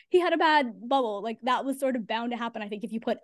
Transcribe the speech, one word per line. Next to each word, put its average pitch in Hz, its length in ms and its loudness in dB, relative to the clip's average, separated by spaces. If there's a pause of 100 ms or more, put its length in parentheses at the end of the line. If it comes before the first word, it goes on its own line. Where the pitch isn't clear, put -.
(100)
he 359 100 6
had 339 120 2
a 330 40 2
bad 302 380 4 (120)
bubble. 240 380 0
Like, 226 180 -4
that 233 220 0
was 277 160 -4
sort 262 160 0
of 214 100 -4
bound 233 260 -4
to 240 40 -6
happen. 233 260 -6
I 208 60 -8
think 208 160 -8
if 202 80 -8
you 226 80 -4
put - 240 -2